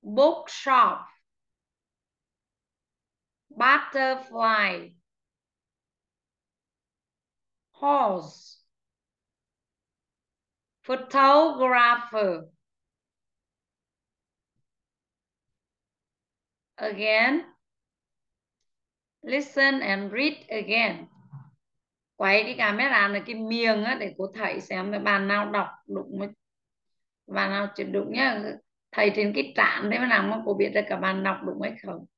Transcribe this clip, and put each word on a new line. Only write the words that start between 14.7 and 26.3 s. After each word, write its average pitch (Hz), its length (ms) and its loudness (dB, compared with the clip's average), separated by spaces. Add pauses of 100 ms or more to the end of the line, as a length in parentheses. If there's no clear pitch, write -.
Again. 220 680 0 (1800)
Listen 277 600 0
and 196 300 -4
read 285 380 -4
again. 208 580 -2 (1080)
Quay 202 280 2
cái 240 140 -6
camera 214 500 2
này, 202 180 -4
cái 233 100 -10
miệng 220 480 0
á, 233 160 -2
để 202 180 -8
cô 190 160 -6
thầy 196 280 -6
xem 190 300 -6
là 208 80 -4
bạn 202 280 0
nào 208 240 0
đọc 202 160 -2 (200)
đúng 202 320 -10
với - 80 -8 (1000)